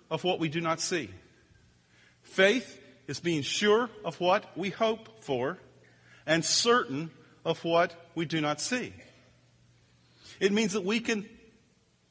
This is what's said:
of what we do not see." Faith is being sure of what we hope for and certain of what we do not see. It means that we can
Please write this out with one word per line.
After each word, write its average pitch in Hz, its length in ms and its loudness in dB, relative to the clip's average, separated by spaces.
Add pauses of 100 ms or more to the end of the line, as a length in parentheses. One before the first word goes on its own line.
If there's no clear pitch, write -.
(100)
of 160 120 -4
what 180 160 2
we 156 120 0
do 160 100 -4
not 165 220 -2
see." 156 260 -4 (1120)
Faith 208 560 2 (280)
is 139 140 -8
being 165 200 0
sure 208 480 2 (160)
of 165 160 -8
what 185 240 2 (100)
we 185 140 -6
hope 220 560 -4
for 139 320 -2 (680)
and 160 180 2
certain 165 680 2 (320)
of 165 220 -4
what 170 300 4 (200)
we 165 120 -2
do 160 160 0
not 147 180 0
see. 214 320 -4 (1500)
It 196 100 4
means 208 220 2
that 202 120 -2
we 214 140 0
can 220 300 -2 (840)